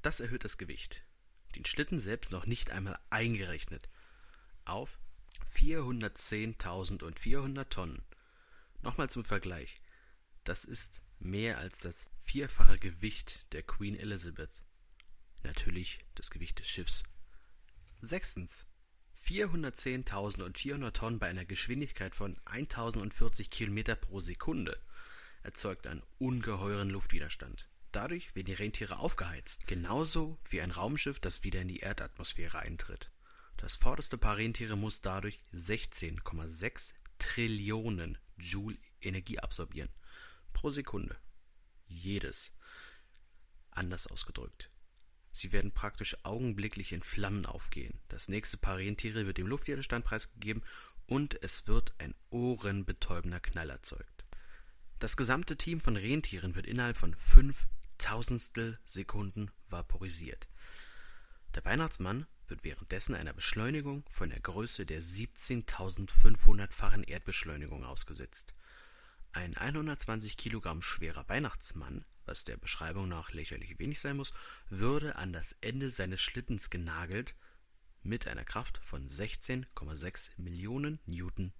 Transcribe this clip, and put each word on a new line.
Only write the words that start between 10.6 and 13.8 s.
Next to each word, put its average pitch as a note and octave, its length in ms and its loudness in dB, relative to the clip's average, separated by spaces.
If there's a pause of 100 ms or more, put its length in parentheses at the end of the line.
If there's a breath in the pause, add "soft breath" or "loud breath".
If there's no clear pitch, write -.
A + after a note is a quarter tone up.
ist - 380 -14 (180)
mehr G#2 380 -6
als F2+ 220 -12
das - 260 -14 (120)
vierfache - 600 12
Gewicht - 720 -6
der D2+ 120 -10
Queen G2+ 320 -4